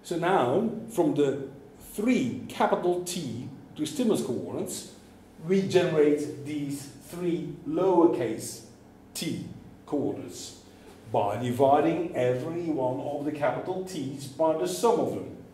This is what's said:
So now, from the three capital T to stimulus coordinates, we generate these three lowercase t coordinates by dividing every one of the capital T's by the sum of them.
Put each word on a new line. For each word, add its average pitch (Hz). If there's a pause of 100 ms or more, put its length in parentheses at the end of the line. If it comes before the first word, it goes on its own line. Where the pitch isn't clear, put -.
So 175
now, 165 (220)
from 151
the 143 (460)
three 208
capital 180
T 131 (260)
to 151
stimulus 220
coordinates, - (560)
we 190
generate 147
these 143 (200)
three 170 (120)
lowercase 170 (480)
t 143 (380)
coordinates - (500)
by 107
dividing 143
every 143
one 135
of 147
the 151
capital 147
T's 135
by 160
the 180
sum -
of 127
them. - (180)